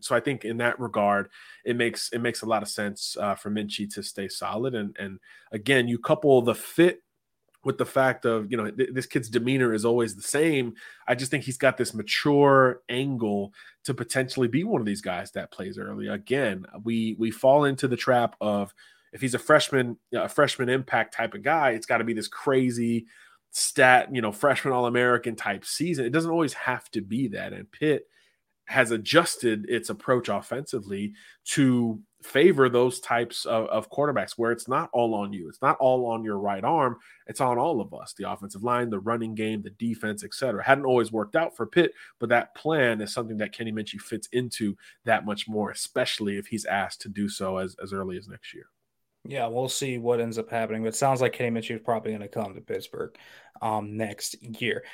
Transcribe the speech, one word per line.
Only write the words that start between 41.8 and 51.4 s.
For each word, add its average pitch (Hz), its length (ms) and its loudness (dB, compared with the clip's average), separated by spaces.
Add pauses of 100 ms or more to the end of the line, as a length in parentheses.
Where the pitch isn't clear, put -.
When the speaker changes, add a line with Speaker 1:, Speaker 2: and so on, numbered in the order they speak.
Speaker 1:
but 117 100 -2
that 120 240 2
plan 127 480 0
is 101 100 -8
something 113 260 -6
that 104 140 -4
Kenny 113 200 -8
Minchey 104 280 -8
fits - 320 -10
into 120 440 -2 (280)
that 110 220 0
much 104 220 -6
more, 104 220 -2
especially 107 680 -4
if 98 80 -10
he's 107 180 -6
asked 95 380 -4
to 120 80 -16
do 101 180 -4
so 95 300 -6
as, 92 240 -8
as 95 100 -12
early 95 240 -6
as 101 120 -14
next - 260 -20
year. - 120 -20 (580)
Speaker 2:
Yeah, 127 220 -4
we'll 123 220 -2
see 131 300 -4
what 117 220 2
ends 117 160 -2
up 110 140 -6
happening, 110 320 -2
but 113 60 0
it 110 80 -4
sounds 135 240 2
like 120 120 2
Kenny 117 240 -2